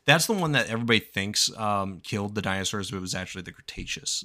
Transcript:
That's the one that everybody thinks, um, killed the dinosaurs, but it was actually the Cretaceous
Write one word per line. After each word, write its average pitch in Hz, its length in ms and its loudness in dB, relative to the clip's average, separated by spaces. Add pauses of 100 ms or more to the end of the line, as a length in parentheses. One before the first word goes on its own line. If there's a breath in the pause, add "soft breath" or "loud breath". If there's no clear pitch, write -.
That's 160 220 6
the 233 60 2
one 175 180 2
that 123 180 2
everybody 113 300 4
thinks, - 580 0
um, 98 440 0
killed 104 340 -4
the 104 80 0
dinosaurs, 95 480 -2
but 98 60 -6
it 92 40 -4
was 92 140 -6
actually 92 260 -8
the 82 100 -14
Cretaceous - 720 -6